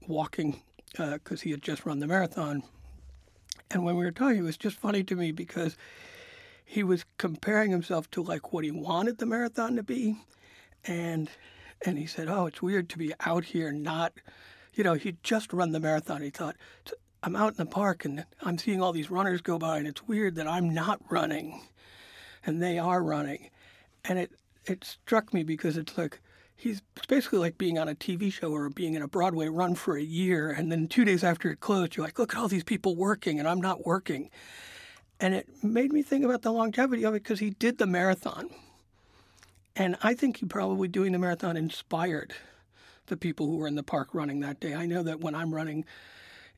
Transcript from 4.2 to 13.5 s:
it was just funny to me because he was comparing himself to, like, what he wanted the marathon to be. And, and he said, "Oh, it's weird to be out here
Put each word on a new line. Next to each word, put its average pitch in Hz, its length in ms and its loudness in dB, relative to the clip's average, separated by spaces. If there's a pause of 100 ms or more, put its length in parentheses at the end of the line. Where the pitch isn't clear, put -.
it 180 60 0
was 160 140 -4
just 202 200 -4
funny 208 260 0
to 190 120 -4
me 175 160 0
because 165 440 -4 (880)
he 208 200 -2
was 185 200 2 (140)
comparing 208 540 2
himself 170 400 0
to, 185 100 -2
like, 165 320 -6
what 160 100 -2
he 156 60 -2
wanted 170 480 0
the 226 80 -4
marathon 233 500 0
to 226 80 0
be. 220 340 0 (680)
And, 170 460 -2 (520)
and 175 140 0
he 156 80 -4
said, 160 240 -6
"Oh, 185 160 2
it's - 160 -6
weird 180 280 0
to - 100 -12
be 156 120 -2 (100)
out 165 240 2
here 160 260 -2